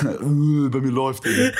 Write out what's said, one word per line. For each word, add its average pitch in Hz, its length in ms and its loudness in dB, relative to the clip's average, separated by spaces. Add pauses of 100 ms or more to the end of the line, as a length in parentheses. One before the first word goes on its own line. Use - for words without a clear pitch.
Äh, 147 640 2
bei 131 120 0
mir 131 120 -2
läuft, 131 320 -4
Digga. 247 360 0